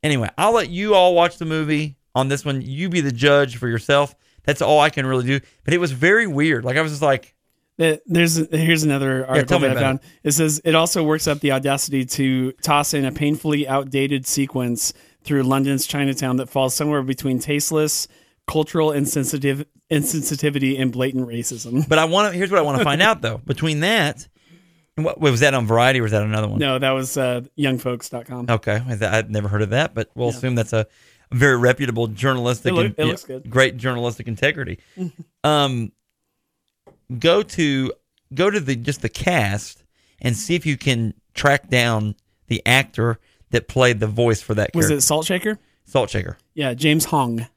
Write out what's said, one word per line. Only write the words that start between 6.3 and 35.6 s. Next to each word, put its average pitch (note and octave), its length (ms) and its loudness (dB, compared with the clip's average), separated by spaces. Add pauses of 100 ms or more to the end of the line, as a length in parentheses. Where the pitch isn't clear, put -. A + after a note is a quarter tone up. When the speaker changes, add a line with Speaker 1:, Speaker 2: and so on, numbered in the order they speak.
Speaker 1:
Like, B2+ 120 -2
I D#3+ 60 2
was D#3 100 -2
just C#3+ 100 -6
like, C#3 320 0 (440)
Speaker 2:
The, D#3+ 280 2
there's, E3+ 300 2 (140)
here's D#3+ 340 2
another C3+ 360 0
Speaker 1:
Yeah, C3 60 -6
Speaker 2:
article C3 220 2
Speaker 1:
tell F3+ 100 4
me D3 100 2
Speaker 2:
that B2+ 80 0
I A#2+ 40 0
Speaker 1:
about C#3 80 2
Speaker 2:
found. C3 120 -2 (220)
Speaker 1:
it. - 60 -2
Speaker 2:
It D3 40 2
says, D#3 320 0
"It D#3+ 120 2
also E3+ 260 2
works D#3 240 0
up C#3+ 140 -2
the C#3+ 120 0
audacity C3+ 520 -2
to C3 480 0 (100)
toss D3 320 2
in C#3 100 0
a C3 80 -2
painfully D3 540 -2
outdated C3+ 600 -2
sequence B2 680 -2 (320)
through C#3 180 0
London's C3+ 440 0
Chinatown C3+ 500 -2
that B2+ 120 -4
falls C3 260 0
somewhere D3 280 -2
between C3 380 -2
tasteless, D3+ 680 -2 (400)
cultural D#3 460 0
insensitive, C#3+ 760 -2 (240)
insensitivity, C#3+ 880 -2
and C3 120 0
blatant B2+ 360 -2
racism." A#2+ 600 -4
Speaker 1:
But D#3+ 100 4
I D#3+ 80 4
wanna, G3 260 2
here's F3+ 180 -2
what G3 100 4
I - 20 2
wanna D3 220 2
find D3+ 180 2
out, G#3+ 200 2
Speaker 2:
<laughs> - 0 -
Speaker 1:
though. A2+ 160 -4
Between D3+ 420 -2
that, F3+ 460 0 (680)
and D#3 80 -4
what, - 160 -4
was C3+ 200 2
that C#3 120 6
on A#2+ 140 0
Variety B2 340 4
or A#2 40 0
was G#2 80 -2
that G#2 100 2
another G#2+ 260 -2
one? G#2 120 -4
Speaker 2:
No, C3+ 180 0
that C3+ 140 0
was, C3 260 -4
uh, B2 240 -2 (140)
young C3+ 220 0
folks B2 300 -6
dot A#2 180 -10
com. B2 220 -10
Speaker 1:
Okay. A2 400 0
Is A2 120 -4
that, G#2 120 0
I've A2 160 0
never G#2 200 -4
heard G#2 140 -2
of G2+ 80 -2
that, C3+ 240 -2
but A2+ 200 -6
we'll A#2+ 160 -2
Speaker 2:
Yeah. B2 80 -8
Speaker 1:
assume B2+ 160 -4
that's A2+ 180 -2
a A2 140 0 (460)
very B2+ 260 4
reputable B2 480 2
journalistic A#2+ 640 -2
Speaker 2:
It - 20 -2
look, E3 120 2
Speaker 1:
and G#2 140 -4
Speaker 2:
it D#3 40 0
looks D#3+ 200 -4
good. C3 260 -14
Speaker 1:
great C3 260 2
journalistic A#2+ 520 -4
integrity. A#2+ 500 -4 (180)
Speaker 2:
<laughs> F3+ 160 -8 (320)
Speaker 1:
Um, C#3 480 0 (1300)